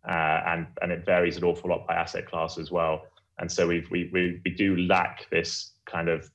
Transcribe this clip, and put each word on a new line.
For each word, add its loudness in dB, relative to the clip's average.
Uh, 2
and, -2
and -2
it -4
varies 4
an -4
awful 0
lot 0
by -2
asset -2
class -4
as -10
well. 2
And -4
so 2
we've, 0
we, 0
we, 0
we -2
do 2
lack 2
this -2
kind -4
of -2